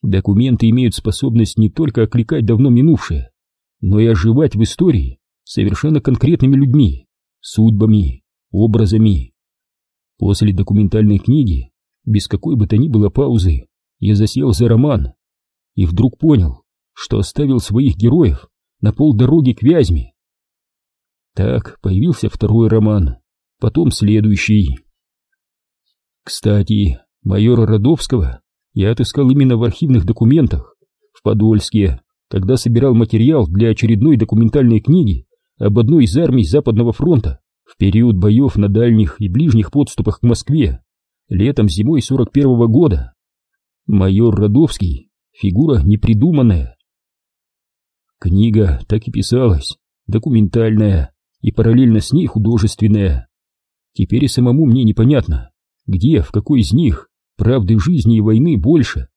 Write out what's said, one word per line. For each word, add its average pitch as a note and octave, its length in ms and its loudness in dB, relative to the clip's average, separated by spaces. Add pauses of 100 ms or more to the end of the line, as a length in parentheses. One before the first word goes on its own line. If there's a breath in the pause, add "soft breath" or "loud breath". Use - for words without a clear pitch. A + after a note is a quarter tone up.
Документы G#2+ 680 0
имеют A#2+ 260 0
способность A2+ 640 -2
не A2 120 2
только D3 340 -2
окликать A#2 420 -2
давно A#2 240 2
минувшее, A#2+ 600 0 (500)
но G2+ 200 0
и A2+ 80 2
оживать A2+ 480 0
в A2 80 0
истории G#2+ 560 -2 (240)
совершенно B2+ 580 -2
конкретными C3+ 540 0
людьми, C3 520 0 (320)
судьбами, G#2+ 840 0 (280)
образами. G#2+ 800 0 (840)
После G2+ 360 -2
документальной G#2 680 0
книги, G#2 520 -2 (320)
без G#2+ 240 -2
какой D#3 280 -4
бы G#2+ 120 0
то G#2+ 100 0
ни C#3 100 2
было G#2+ 220 0
паузы, G2+ 580 -2 (320)
я G#2 160 0
засел A2+ 380 0
за A#2+ 140 0
роман A2+ 460 0 (600)
и F#2 100 0
вдруг F2 320 -2
понял, G#2 460 0 (300)
что - 260 -6
оставил C3+ 400 -2
своих A2+ 360 -2
героев A#2 520 0 (340)
на G#2+ 120 -2
полдороги C3+ 600 2
к - 80 -8
Вязьме. G#2+ 520 0 (1200)
Так - 460 -4
появился G#2 480 -2
второй A2 380 0
роман — G#2+ 500 0 (420)
потом C3+ 320 -2
следующий. G#2 880 0 (1400)
Кстати, G2+ 760 -2 (240)
майора A2 420 2
Родовского G#2+ 760 -2 (320)
я G2 180 -2
отыскал B2+ 380 -2
именно C3 280 2
в A2+ 60 -2
архивных B2 420 0
документах, A#2 680 0 (380)
в - 100 -20
Подольске, G#2+ 800 0 (280)
когда G2+ 280 -2
собирал B2 360 0
материал A#2 540 0
для G2+ 220 0
очередной A2+ 480 0
документальной A2+ 640 2
книги C3 460 0 (320)
об G#2 220 0
одной B2+ 260 4
из G2 120 -2
армий C3 280 0
Западного A#2 460 0
фронта B2+ 480 -2 (240)
в - 140 -20
период G#2 400 2
боев G#2+ 380 2
на G2+ 140 0
дальних A2 500 0
и G#2 100 -4
ближних A#2+ 420 0
подступах G#2+ 480 -4
к - 40 -8
Москве, A#2+ 600 -2 (460)
летом-зимой G#2+ 720 0
сорок B2+ 300 -4
первого B2+ 360 2
года. G#2+ 460 0 (720)
Майор G2+ 500 0
Родовский — G#2 760 -2 (220)
фигура A#2 500 -2
непридуманная. G#2+ 960 0 (1400)
Книга G2+ 680 0
так G#2+ 200 -4
и - 40 -10
писалась, A#2 640 -2 (300)
документальная G#2+ 1040 0 (280)
и A2 100 -4
параллельно A2+ 480 2
с - 140 -6
ней D#3+ 140 0
художественная. G#2 1000 -2 (680)
Теперь B2+ 320 -2
и - 20 0
самому B2+ 380 0
мне B2+ 180 2
непонятно, A2+ 680 0 (360)
где, G2 340 0
в - 100 -6
какой A#2 300 0
из - 100 -2
них B2 380 -2 (280)
правды A2+ 420 0
жизни A#2+ 380 0
и A2 40 0
войны A2+ 360 0
больше. B2 600 -2